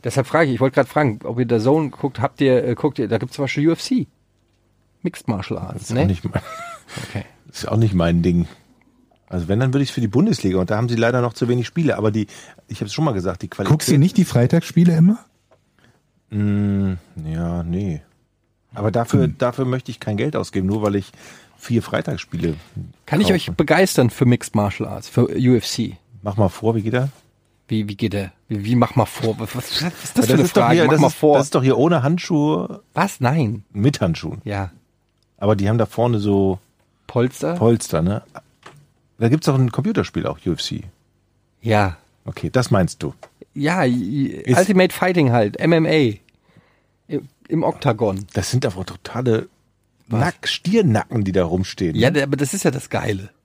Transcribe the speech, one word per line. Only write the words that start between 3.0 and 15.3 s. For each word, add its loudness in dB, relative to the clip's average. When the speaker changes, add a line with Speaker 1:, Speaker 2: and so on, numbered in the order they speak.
Speaker 1:
da 0
gibt's -8
zum -4
Beispiel 0
U 4
F -4
C. -2
Mixed -6
Martial -4
Arts, -10
Speaker 2:
Das -12
ist -8
Speaker 1:
ne? 0
Speaker 2:
auch 4
nicht -2
mein, -4
<laughs> -16
Speaker 1:
Okay. -8
Speaker 2:
ist -10
auch -2
nicht 2
mein 2
Ding. 2
Also -6
wenn, 0
dann 0
würde 2
ich's -4
für -4
die 0
Bundesliga 2
und -2
da 0
haben -2
sie -2
leider 2
noch -2
zu -2
wenig 0
Spiele. -2
Aber 2
die, -2
ich -12
hab's -8
schon 0
mal 0
gesagt, -4
die -10
Qualität -6
Speaker 3:
Guckst 2
du 6
nicht 4
die 4
Freitagsspiele 2
immer? 4